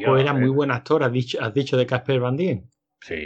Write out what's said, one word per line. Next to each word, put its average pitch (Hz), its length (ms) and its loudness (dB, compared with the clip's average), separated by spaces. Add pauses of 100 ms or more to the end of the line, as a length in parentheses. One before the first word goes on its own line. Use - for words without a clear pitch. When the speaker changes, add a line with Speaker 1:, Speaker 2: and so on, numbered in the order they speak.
Speaker 1:
No, 104 40 -4
tío, 131 140 4
Speaker 2:
era 135 140 2
Speaker 1:
eh. - 20 0
Speaker 2:
muy 131 140 2
buen 139 220 0
actor, 147 340 0
has 120 80 0
dicho, 123 280 -2
has 117 140 -4
dicho 139 220 0
de 123 100 2
Casper 127 340 0
Van 123 160 -2
Dien. 156 320 -4 (320)
Speaker 3:
Sí, - 140 -12 (120)